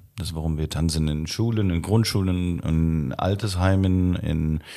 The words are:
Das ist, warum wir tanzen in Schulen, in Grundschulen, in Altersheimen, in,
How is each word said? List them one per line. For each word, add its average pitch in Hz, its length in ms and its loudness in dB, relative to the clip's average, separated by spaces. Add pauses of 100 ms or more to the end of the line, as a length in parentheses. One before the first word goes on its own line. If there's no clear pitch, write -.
(160)
Das 80 120 -6
ist, 82 60 -8
warum 80 240 -2
wir 76 100 -2
tanzen 80 400 0
in 76 180 -4
Schulen, 110 440 0
in 82 120 0
Grundschulen, 92 800 0
in 80 520 0
Altersheimen, 92 1040 2
in, 78 460 -2 (140)